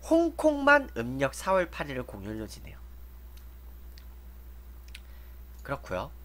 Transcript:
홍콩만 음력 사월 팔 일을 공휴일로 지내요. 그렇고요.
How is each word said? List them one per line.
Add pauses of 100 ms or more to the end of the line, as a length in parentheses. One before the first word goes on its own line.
홍콩만
음력
사월
팔
일을
공휴일로
지내요. (2750)
그렇고요. (120)